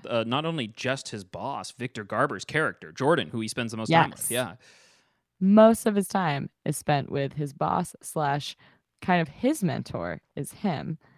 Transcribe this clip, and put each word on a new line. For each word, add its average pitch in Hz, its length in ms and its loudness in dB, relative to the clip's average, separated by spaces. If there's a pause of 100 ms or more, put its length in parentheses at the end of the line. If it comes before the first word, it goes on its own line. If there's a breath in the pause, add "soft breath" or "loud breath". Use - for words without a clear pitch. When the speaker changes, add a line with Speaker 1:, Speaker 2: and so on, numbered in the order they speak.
Speaker 1:
the, - 80 -12
uh, 117 160 0
not 131 200 -2
only 160 220 -4
just 127 420 -4
his 104 140 -8
boss, 107 480 -8
Victor 117 320 -8
Garber's 110 420 -2
character, 113 460 -4
Jordan, 139 380 2
who 117 100 -6
he 110 80 -2
spends 117 240 -4
the 113 60 -8
most 113 140 -2
time 165 200 6
with. - 80 -18
Speaker 2:
Yes. - 100 -6
Speaker 1:
Yeah. 117 260 -2 (840 soft breath)
Speaker 2:
Most 214 460 8
of 208 100 2
his 196 120 0
time 160 420 -2 (160)
is 156 120 -2
spent 143 340 0
with 139 220 -4
his 143 200 -6
boss 165 480 -2
slash 143 560 -4 (440 soft breath)
kind 180 200 4
of 160 80 0
his 285 340 0
mentor 87 580 -4 (140)
is 143 180 -8
him. 165 460 -4 (180 soft breath)